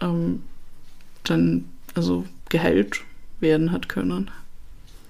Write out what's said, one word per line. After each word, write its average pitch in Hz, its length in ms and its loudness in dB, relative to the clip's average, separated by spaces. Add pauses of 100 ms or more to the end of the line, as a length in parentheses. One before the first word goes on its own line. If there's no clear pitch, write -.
ähm, 170 420 0 (800)
dann, 165 420 4 (300)
also 180 300 2 (240)
geheilt 175 500 4 (400)
werden 160 320 4
hat - 180 -2
können. 185 400 -2 (800)